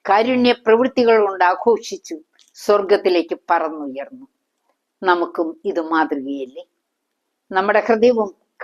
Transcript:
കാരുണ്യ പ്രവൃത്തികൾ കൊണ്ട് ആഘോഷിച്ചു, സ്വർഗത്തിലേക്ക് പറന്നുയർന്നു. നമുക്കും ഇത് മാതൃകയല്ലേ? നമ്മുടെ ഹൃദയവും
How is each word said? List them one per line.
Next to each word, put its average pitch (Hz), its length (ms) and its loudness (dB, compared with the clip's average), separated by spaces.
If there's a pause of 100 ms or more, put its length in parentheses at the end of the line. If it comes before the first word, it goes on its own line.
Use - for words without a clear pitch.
കാരുണ്യ 240 420 2
പ്രവൃത്തികൾ 233 680 2
കൊണ്ട് 196 220 0
ആഘോഷിച്ചു, 180 760 -2 (340)
സ്വർഗത്തിലേക്ക് 190 840 0 (120)
പറന്നുയർന്നു. 147 760 -4 (760)
നമുക്കും 170 640 -2
ഇത് 190 160 -4
മാതൃകയല്ലേ? 143 840 -4 (880)
നമ്മുടെ 196 360 0
ഹൃദയവും 226 480 2 (280)